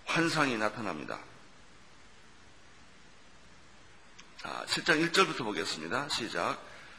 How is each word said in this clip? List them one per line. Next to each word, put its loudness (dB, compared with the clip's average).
환상이 2
나타납니다. -2
자, -4
칠 0
장 8
일 4
절부터 4
보겠습니다. -2
시작. -2